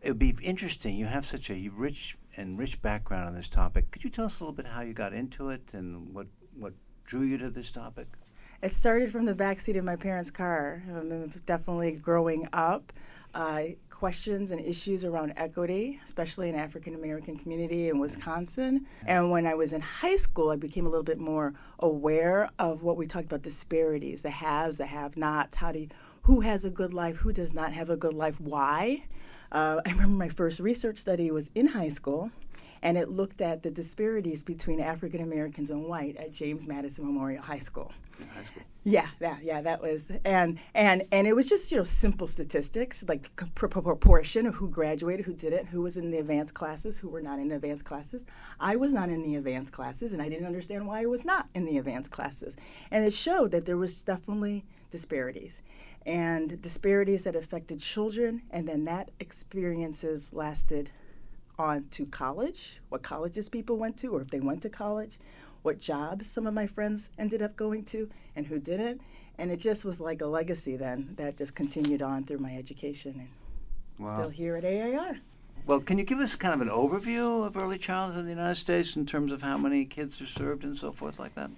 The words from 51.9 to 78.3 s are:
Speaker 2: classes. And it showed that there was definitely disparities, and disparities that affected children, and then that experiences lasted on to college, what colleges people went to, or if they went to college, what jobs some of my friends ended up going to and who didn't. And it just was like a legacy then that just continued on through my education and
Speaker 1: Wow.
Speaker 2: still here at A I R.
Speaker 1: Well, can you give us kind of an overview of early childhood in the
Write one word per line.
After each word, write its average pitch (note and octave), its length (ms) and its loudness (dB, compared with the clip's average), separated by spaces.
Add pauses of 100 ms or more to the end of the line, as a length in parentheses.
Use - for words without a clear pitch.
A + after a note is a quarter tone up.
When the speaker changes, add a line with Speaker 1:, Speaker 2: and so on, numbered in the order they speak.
Speaker 2:
classes. - 440 -8 (360)
And G#3+ 120 2
it G#3 120 4
showed D#4 380 4
that E3+ 120 2
there F3 140 0
was F3+ 260 -2
definitely G3+ 640 -2 (240)
disparities, C#3+ 720 -6 (420)
and F3 560 0
disparities G3 640 2
that F3 100 -2
affected E3 460 -6
children, A3+ 720 -2
and E3 180 -4
then D3+ 160 0
that E3+ 260 -4 (100)
experiences E3 1120 -4
lasted D3+ 560 4 (680)
on D3 320 0
to - 180 -6
college, F3 800 -6
what - 140 -6
colleges E3+ 460 -6
people A#3 280 -2
went A3+ 200 -4
to, B3+ 120 -6
or E3+ 120 -2
if C3+ 80 -8
they C#3 120 -4
went C#3+ 200 -2
to G#3+ 80 -8
college, G#3+ 500 -6 (440)
what D#3 160 0
jobs E3 500 -4
some A3 200 -4
of G#3+ 40 -2
my G#3+ 140 0
friends G#3 500 -4
ended G#3+ 240 -2
up G#3 160 -2
going G#3+ 280 -2
to A3 240 -6 (260)
and D3 120 -6
who D3+ 120 -4
didn't. G3+ 420 -4 (380)
And F3+ 140 -4
it E3+ 60 -2
just G#3+ 260 2
was F3 160 -4
like E3 200 -4
a D3+ 60 0
legacy D#3+ 500 -2
then C3 400 -4
that C#3+ 220 -6
just C3+ 160 -6
continued D3 480 0
on C3+ 220 -2
through C#3+ 140 -6
my C3 160 -6
education C3+ 600 -10 (840)
and G#2 60 -8
Speaker 1:
Wow. G#2 100 -4
Speaker 2:
still A2 140 -2
here E3 280 -4
at E3+ 80 -4
A G3 180 0
I B3 140 -2
R. E4 200 -4 (500)
Speaker 1:
Well, C#3+ 140 4
can F#3 160 2
you G3 80 2
give C4 140 0
us C#4 160 2
kind F3+ 180 2
of C#3+ 80 2
an A#2 80 2
overview G#3+ 800 2
of G3 100 -6
early F#3+ 220 -2
childhood F#3 400 -2
in F3 80 -4
the E3+ 60 -6